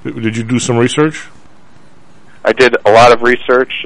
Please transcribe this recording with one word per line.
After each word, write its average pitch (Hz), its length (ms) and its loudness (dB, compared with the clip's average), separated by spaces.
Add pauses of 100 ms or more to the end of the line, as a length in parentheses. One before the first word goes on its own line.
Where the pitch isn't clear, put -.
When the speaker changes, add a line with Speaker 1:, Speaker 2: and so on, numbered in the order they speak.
(220)
Speaker 1:
did 113 160 -6
you 117 60 -6
do 117 160 -4
some 120 180 -4
research? 151 500 -2 (1160)
Speaker 2:
I 110 100 0
did 120 220 0 (100)
a 104 60 4
lot 117 200 6
of 117 120 2
research. 123 480 0 (140)